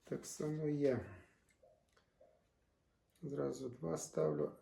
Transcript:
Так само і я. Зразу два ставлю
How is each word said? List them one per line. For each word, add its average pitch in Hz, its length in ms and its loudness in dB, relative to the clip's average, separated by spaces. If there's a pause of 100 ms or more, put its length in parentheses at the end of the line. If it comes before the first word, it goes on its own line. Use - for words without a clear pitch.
Так - 220 -6
само 151 420 -2
і 147 100 2
я. 135 220 6 (2250)
Зразу 139 480 -2
два 160 280 -4
ставлю - 540 2 (100)